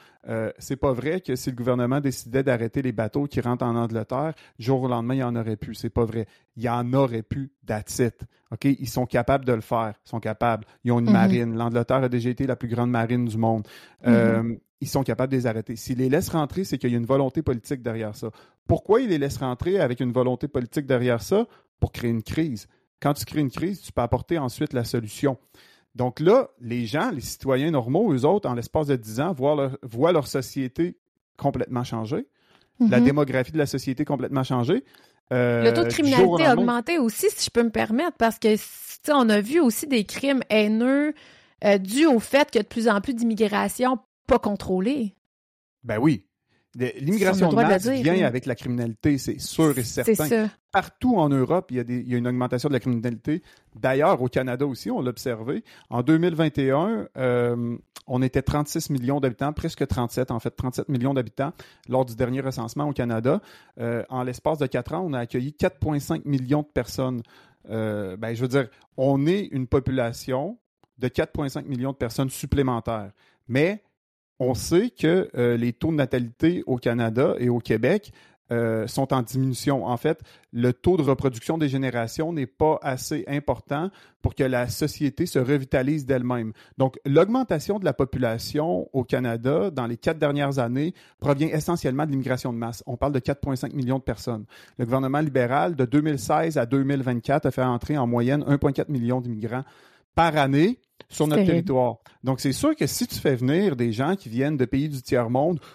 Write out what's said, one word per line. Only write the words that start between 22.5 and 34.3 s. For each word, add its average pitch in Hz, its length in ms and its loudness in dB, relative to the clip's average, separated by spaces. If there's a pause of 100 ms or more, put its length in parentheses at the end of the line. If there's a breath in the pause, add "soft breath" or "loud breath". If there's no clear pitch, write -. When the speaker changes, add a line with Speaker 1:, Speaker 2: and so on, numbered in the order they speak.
Speaker 1:
Quand 143 140 0
tu - 120 -6
crées 151 160 -4
une 131 100 0
crise, 170 300 -6
tu - 100 -18
peux - 100 -2
apporter 123 380 -2
ensuite 143 340 -4
la 123 100 0
solution. 120 540 -2 (560 soft breath)
Donc 123 280 -4
là, 214 260 6 (140)
les 120 240 -4
gens, 156 260 -2
les 151 80 -6
citoyens 135 520 -2
normaux, 151 420 2
eux 123 100 2
autres, 185 260 2
en 123 40 -2
l'espace 123 340 -4
de 143 80 4
dix 110 240 -6
ans, 175 140 -2
voient 143 220 0
leur, 139 280 -2
voient 131 300 2
leur 165 120 2
société 139 720 -4 (400)
complètement 127 460 -2
changer, 123 440 -6 (520)
la 208 200 6
Speaker 2:
Mhm. - 60 8
Speaker 1:
démographie 131 460 2
de 156 60 -2
la 147 80 4
société 135 400 -2
complètement 131 380 -2